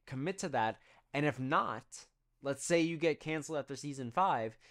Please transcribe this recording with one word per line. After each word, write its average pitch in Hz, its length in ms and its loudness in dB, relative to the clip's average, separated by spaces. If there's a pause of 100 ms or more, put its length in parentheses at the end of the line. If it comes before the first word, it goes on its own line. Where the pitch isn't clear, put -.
commit 151 340 -4
to 190 100 -4
that? 113 280 2 (360)
And 143 100 2
if 143 140 2
not, 131 680 -2 (360)
let's 135 220 -4
say 170 180 4
you 165 160 0
get 151 220 2
canceled 156 380 -4
after 139 180 -6
season 135 340 -6
five, 127 480 2 (120)